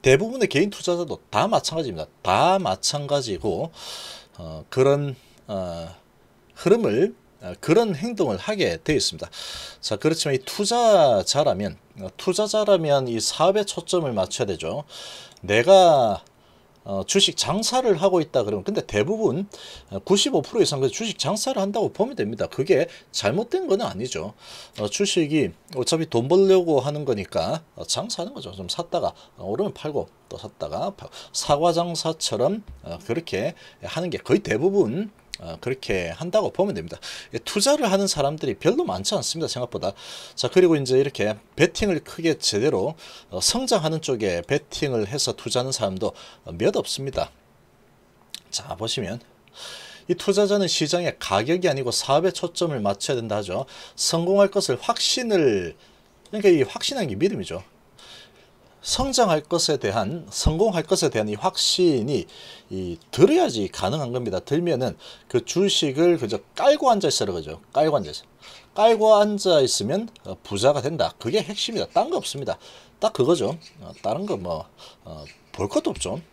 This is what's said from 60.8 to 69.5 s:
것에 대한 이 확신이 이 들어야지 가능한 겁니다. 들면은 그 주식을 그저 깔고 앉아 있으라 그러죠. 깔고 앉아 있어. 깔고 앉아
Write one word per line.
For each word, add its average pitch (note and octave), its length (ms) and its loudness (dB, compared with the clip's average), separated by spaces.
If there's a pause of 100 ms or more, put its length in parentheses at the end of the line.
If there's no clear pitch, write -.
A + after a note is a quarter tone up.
것에 F3+ 260 0
대한 G#2+ 180 -2
이 G#2+ 60 -4
확신이 C#3+ 920 0 (440)
이 F2+ 260 -8 (140)
들어야지 C#4+ 580 4
가능한 B2 440 -4
겁니다. A2+ 260 -4
들면은 C#3 580 -2 (300)
그 A#2+ 180 0
주식을 E3+ 720 2
그저 A2 200 -4 (160)
깔고 C#4+ 340 4
앉아 G3 200 2
있으라 G#2 240 -2
그러죠. D#2+ 280 -8 (120)
깔고 D3+ 240 2
앉아 F2 140 -4
있어. - 120 -14 (520)
깔고 G#3+ 420 6
앉아 G3+ 460 4